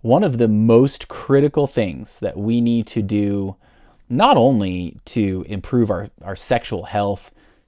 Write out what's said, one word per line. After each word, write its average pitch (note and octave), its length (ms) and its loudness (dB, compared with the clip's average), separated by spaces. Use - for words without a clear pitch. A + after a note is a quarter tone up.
one C3+ 200 4
of C3+ 160 0
the A#2+ 80 4
most A2+ 600 4
critical C#3+ 580 0
things F#2 540 -4
that - 160 -6
we A2+ 240 0
need A#2 260 0
to - 160 -4
do, G2+ 540 -2
not G#3 280 2
only G2 680 0
to F#2+ 420 -2
improve G#2+ 420 0
our, G2 200 -6
our F#2 140 -10
sexual - 480 -4
health, G2+ 480 -4